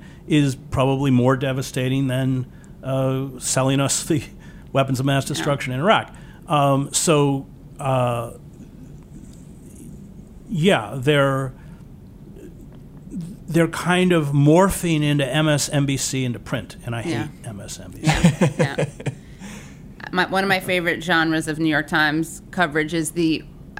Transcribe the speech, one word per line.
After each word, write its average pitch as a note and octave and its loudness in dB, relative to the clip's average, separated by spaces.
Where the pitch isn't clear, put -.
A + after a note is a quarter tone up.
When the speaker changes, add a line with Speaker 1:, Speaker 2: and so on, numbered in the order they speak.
Speaker 1:
is C#3+ 4
probably C3+ 0
more B2+ 6
devastating C3 -2
than, C3 -2
uh, C3 -2
selling C3+ 2
us C#3 0
the D3+ 0
<laughs> - -20
weapons C3 0
of C3+ 0
mass C#3 2
Speaker 2:
Yeah. - -8
Speaker 1:
destruction C#3+ -2
in B2+ -4
Iraq. D#3+ 2
Um, C#3 2
so, C#3+ 2
uh, B2 -2
yeah, D3+ 2
they're, C3+ 2
they're E3 2
kind F3+ 2
of D#3+ 4
morphing D#3 6
into D3 2
M D3+ 2
S D3 2
N C#3+ 2
B C#3 0
C C3 -2
into A#2+ -4
print, - -8
and A#2+ -6
I A#2 -6
Speaker 2:
Yeah. - -4
Speaker 1:
hate - -16
M G#2+ -12
S - -12
N - -16
B - -16
C. - -4
Speaker 2:
Yeah. D3+ 4
Yeah. C#3+ 0
My, F#3 2
one F#3+ 2
of G3 0
my F#3+ 2
favorite F3 0
genres D#3+ 2
of D3+ -4
New D#3+ 2
York D3+ 2
Times D#3 0
coverage D#3 0
is E3 -2
the, D#3+ 0